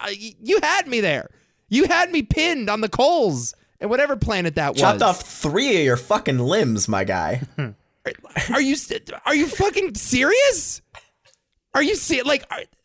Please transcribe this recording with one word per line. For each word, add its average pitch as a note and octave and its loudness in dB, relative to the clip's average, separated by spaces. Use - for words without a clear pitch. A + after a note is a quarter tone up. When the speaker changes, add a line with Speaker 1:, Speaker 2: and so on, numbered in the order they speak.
Speaker 1:
uh, - -8
y-, G#3 -12
you D#4 2
had F4 0
me A#3+ -2
there. D3+ -2
You C4+ 4
had F4 2
me D#4+ 0
pinned D#4 0
on G#3+ -2
the G#3+ -2
coals A#3+ 0
and G3+ -6
whatever C4+ 0
planet F3+ -2
that D3 -2
Speaker 2:
Chopped F#3+ 4
Speaker 1:
was. G#3 0
Speaker 2:
off F#3 2
three G#3 0
of D#3 2
your B2 4
fucking C3+ 0
limbs, B2+ 0
my G2 0
guy. F#2+ -2
Speaker 1:
<laughs> A#2+ -8
Are C#4 2
you C4+ 2
s-, - -4
are C#4+ 2
you D4+ 2
fucking G4 -2
serious? G4+ 2
Are C4+ 4
you G4 2
se-, - 0
like, C#4+ 0
are, - -8